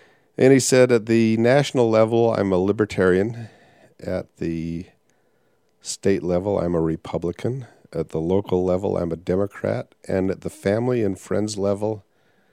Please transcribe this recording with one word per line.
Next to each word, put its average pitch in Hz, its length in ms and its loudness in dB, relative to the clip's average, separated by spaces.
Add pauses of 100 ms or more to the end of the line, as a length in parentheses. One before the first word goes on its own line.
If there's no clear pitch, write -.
(360)
And 131 160 8
he 135 80 8
said, 127 320 4
"At 110 140 2
the 113 320 4
national 123 500 2
level, 113 460 2
I'm 98 180 0
a 90 60 2
libertarian. 101 880 0 (500)
At 92 380 -8
the 85 520 -6 (920)
state - 420 -2
level, 90 360 -2
I'm 87 160 -2
a 82 80 0
Republican. 82 840 -6 (260)
At 80 180 -6
the 80 100 -4
local 92 440 -2
level, 92 340 -2
I'm 85 140 -4
a 80 40 -4
Democrat. 101 800 -4 (120)
And 95 240 -2
at 92 120 -8
the - 80 -8
family 117 520 -2
and 98 160 -2
friends 104 380 -4
level, 101 480 -4 (480)